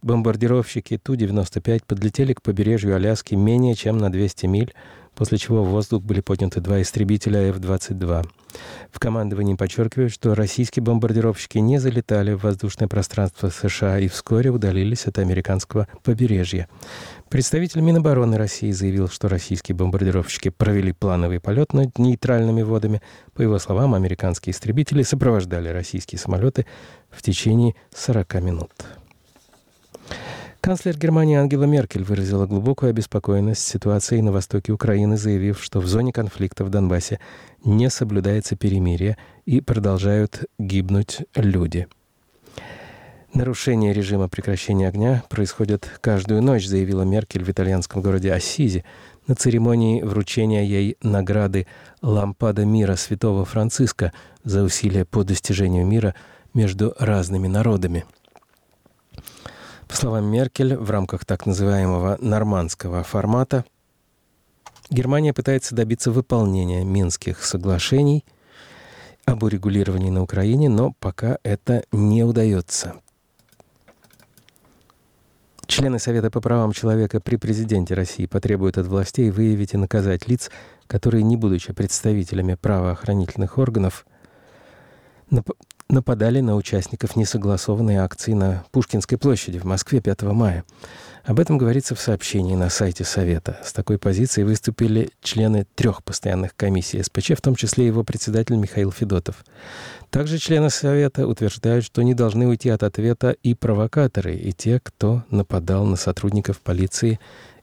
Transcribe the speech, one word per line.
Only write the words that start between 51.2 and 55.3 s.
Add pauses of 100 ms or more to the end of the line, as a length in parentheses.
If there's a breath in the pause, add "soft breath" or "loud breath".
«Лампада
мира»
святого
Франциска (320 loud breath)
за
усилия
по
достижению